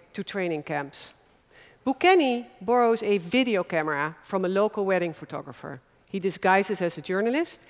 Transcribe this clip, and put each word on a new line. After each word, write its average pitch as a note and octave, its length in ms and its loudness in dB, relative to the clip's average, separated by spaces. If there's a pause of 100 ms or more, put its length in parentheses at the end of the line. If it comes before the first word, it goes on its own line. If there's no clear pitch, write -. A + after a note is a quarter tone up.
(140)
to G3+ 100 -8
training F3 400 -6
camps. C#3+ 500 -8 (720)
Bukeni C4+ 640 2 (120)
borrows A3+ 440 2
a G3+ 160 2
video G3+ 440 0
camera D#3 600 -2
from F#3+ 220 -2
a F3+ 40 0
local G3+ 340 2
wedding F3+ 300 0
photographer. - 680 -12 (300)
He G3 100 -4
disguises F#3+ 600 2
as E3+ 160 -2
a D3 60 -10
journalist, A#3 680 -2